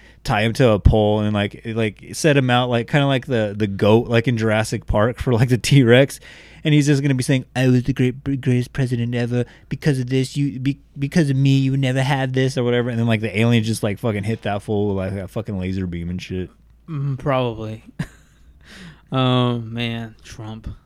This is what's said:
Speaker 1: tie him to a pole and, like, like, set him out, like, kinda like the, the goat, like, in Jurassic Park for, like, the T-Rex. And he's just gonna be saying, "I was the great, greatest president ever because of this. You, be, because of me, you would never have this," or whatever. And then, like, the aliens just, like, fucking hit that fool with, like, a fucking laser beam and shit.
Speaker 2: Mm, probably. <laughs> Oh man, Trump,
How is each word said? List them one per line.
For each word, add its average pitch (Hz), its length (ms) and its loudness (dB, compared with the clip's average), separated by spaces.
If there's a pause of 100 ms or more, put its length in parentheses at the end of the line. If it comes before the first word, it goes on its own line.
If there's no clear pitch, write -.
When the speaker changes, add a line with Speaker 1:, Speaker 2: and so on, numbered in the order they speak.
(240)
Speaker 1:
tie 110 180 0
him 113 120 0
to 123 180 4
a 104 80 4
pole 107 420 4
and, 107 120 0
like, 104 300 -2
like, 110 500 -6
set 147 220 2
him 131 140 2
out, 123 200 2
like, 120 200 -2
kinda 143 160 2
like 135 220 0
the, 110 280 0
the 104 120 0
goat, 107 400 4
like, 117 200 2
in 123 80 0
Jurassic 110 520 -2
Park 110 320 0
for, 131 120 -2
like, 117 180 4
the 123 100 2
T-Rex. 131 600 6 (420)
And 151 120 0
he's 147 140 4
just 143 140 2
gonna 139 140 0
be 123 80 -2
saying, 131 220 0 (100)
"I 127 140 2
was 127 140 4
the 131 100 -2
great, 127 280 -2
greatest 123 520 -2
president 120 420 -2
ever 120 300 -2 (240)
because 143 280 -2
of 123 120 -4
this. 131 260 -2
You, 143 240 -2
be, 135 220 -4 (180)
because 139 300 0
of 135 80 0
me, 139 200 4
you 135 140 0
would 135 80 0
never 131 220 0
have 131 320 -2
this," 131 240 0
or 123 80 0
whatever. 120 240 0
And 117 100 -4
then, 117 80 0
like, 110 140 0
the 104 180 -4
aliens 117 260 4
just, 110 160 -2
like, 101 160 -2
fucking 104 280 -4
hit 113 160 -4
that 104 200 -6
fool 104 320 -2
with, 98 40 -4
like, 95 260 -6
a 87 60 -12
fucking 107 280 -8
laser 92 300 -4
beam 85 220 -8
and 90 120 -6
shit. 92 280 -8 (400)
Speaker 2:
Mm, 139 280 -6
probably. 117 680 -4 (120)
<laughs> - 60 -8 (1080)
Oh 127 480 0
man, 113 640 -8
Trump, 110 440 -14 (180)